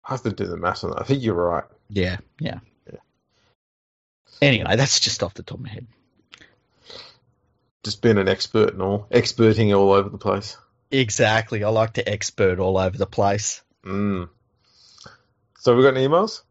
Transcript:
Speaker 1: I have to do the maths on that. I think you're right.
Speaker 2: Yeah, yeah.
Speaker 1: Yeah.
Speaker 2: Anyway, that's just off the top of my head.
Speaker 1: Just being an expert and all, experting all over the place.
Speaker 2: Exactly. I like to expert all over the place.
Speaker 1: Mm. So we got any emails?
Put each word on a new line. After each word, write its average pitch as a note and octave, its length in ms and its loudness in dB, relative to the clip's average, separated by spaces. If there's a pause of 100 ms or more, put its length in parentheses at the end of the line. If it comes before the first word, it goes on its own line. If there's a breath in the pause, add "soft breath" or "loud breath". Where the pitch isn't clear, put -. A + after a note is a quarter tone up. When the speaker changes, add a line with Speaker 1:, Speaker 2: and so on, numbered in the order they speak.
Speaker 1:
I - 80 -10
have B2+ 100 -8
to G#2+ 80 -2
do G2+ 140 -6
the F2 120 -8
maths F2 260 -4
on E2+ 80 -6
that. - 100 -8
I - 20 -8
think C3+ 200 -2
you're A2 120 -2
right. F2 280 -2 (260)
Speaker 2:
Yeah, F#2 280 -4 (220)
yeah. D3+ 200 -8 (320)
Speaker 1:
Yeah. - 80 -20 (1400)
Speaker 2:
Anyway, A#2+ 340 2
that's C3+ 240 0
just - 240 -4
off F#2 100 -6
the - 100 -16
top - 160 -14
of - 40 -14
my - 60 -14
head. G#2 180 -16 (2000 loud breath)
Speaker 1:
Just G#2 180 -8
being A2+ 160 6
an F#2+ 100 2
expert G2 460 0
and F#2+ 80 -8
all, G2+ 280 -2
experting A2 640 2
all G2 180 4
over G2 180 4
the G2+ 80 -14
place. G2+ 400 -4 (340)
Speaker 2:
Exactly. A2+ 720 0
I G#2 60 0
like A2 240 0
to - 160 -4
expert G2+ 500 -2
all F#2 180 0
over F#2+ 200 0
the G2 80 -2
place. G2+ 560 -2 (240)
Speaker 1:
Mm. F#2+ 440 -4 (1300 soft breath)
So B2 160 4
we B2+ 80 6
got C3+ 120 6
any C3 120 2
emails? F3+ 440 0